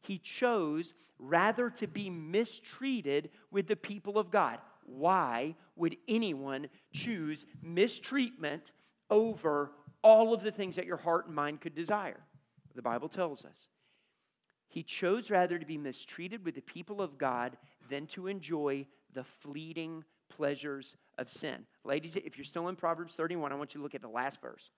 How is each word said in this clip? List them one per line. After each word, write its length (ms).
He 180
chose 760
rather 520
to 160
be 240
mistreated 1200
with 160
the 100
people 420
of 120
God. 280
Why 720
would 200
anyone 600
choose 540
mistreatment 1080
over 640
all 320
of 80
the 80
things 260
that 100
your 120
heart 280
and 80
mind 260
could 140
desire? 460
The 80
Bible 260
tells 360
us. 240
He 140
chose 480
rather 260
to 80
be 140
mistreated 680
with 120
the 40
people 400
of 160
God 400
than 200
to 180
enjoy 600
the 80
fleeting 840
pleasures 680
of 140
sin. 340
Ladies, 320
if 200
you're 80
still 240
in 80
Proverbs 380
thirty-one, 380
I 20
want 180
you 60
to 40
look 120
at 80
the 60
last 340
verse. 360